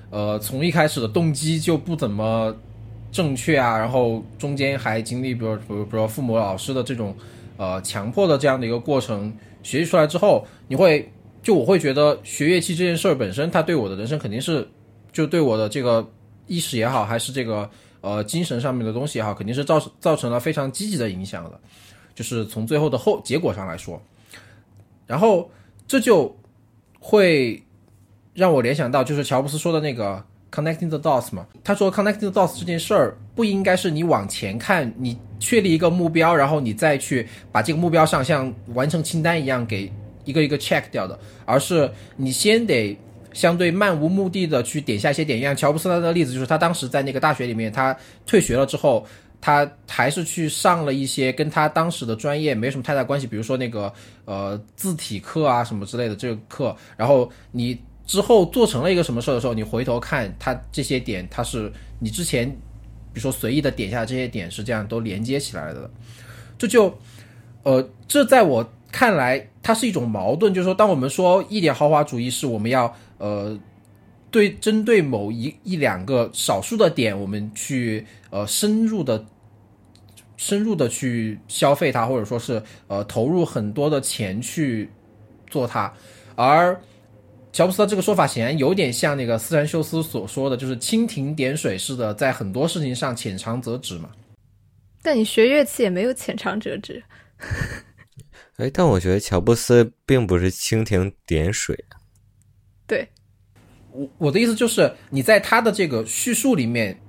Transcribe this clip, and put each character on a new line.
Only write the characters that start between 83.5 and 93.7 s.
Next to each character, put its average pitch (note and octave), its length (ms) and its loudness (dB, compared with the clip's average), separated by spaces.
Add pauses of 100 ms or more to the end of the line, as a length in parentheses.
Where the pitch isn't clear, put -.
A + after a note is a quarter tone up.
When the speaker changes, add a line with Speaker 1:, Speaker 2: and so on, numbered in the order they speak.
Speaker 1:
多 C#3+ 180 0
的 C#3+ 120 0
钱 G#2 400 -4
去 B2 480 -4 (580)
做 C3 180 -2
它。 G#2 260 -4 (440)
而 E3 440 4 (720)
乔 F#3 160 2
布 F#3 40 0
斯 F#3 60 -6
的 G#3 100 4
这 G#3 80 0
个 F#3 60 0
说 G#3 140 2
法 E3 100 4
显 A#2 180 -2
然 C#3 140 -2
有 C#3+ 160 2
点 D#3+ 180 0
像 C#3+ 240 0
那 C3 120 -4
个 A2+ 100 0
斯 D#3+ 180 -4
山 D3 100 4
修 D#3+ 160 -2
斯 D#3+ 200 -2
所 A#2+ 260 -6
说 C3+ 220 -2
的， B2 80 -2
就 C3 100 -6
是 C3 100 -4
蜻 A3+ 280 0
蜓 D3 300 -4
点 C3+ 200 0
水 A2 220 -2
似 C3+ 180 -6
的， A2 200 -2
在 C3 160 0
很 G#2 200 -6
多 B2+ 160 0
事 E3 140 -4
情 B2+ 140 -4
上 B2 200 -4
浅 F#2+ 220 -8
尝 A#2 240 -6
辄 A#2+ 160 -6